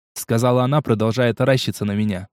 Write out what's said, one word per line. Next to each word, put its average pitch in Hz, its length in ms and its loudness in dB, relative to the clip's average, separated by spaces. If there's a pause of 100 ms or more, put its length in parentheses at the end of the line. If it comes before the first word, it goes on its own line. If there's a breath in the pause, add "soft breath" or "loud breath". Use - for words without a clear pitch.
(140)
сказала 123 500 0
она, 143 180 0
продолжая 113 520 0
таращиться 127 520 0
на 101 80 -2
меня. 101 400 -2